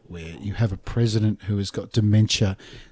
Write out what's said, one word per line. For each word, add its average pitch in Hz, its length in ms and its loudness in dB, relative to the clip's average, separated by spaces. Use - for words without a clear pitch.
where 82 320 -12
you 101 140 -8
have 110 180 0
a 95 60 -4
president 107 640 0
who 101 140 -2
has 101 140 -4
got - 200 -10
dementia, 107 640 4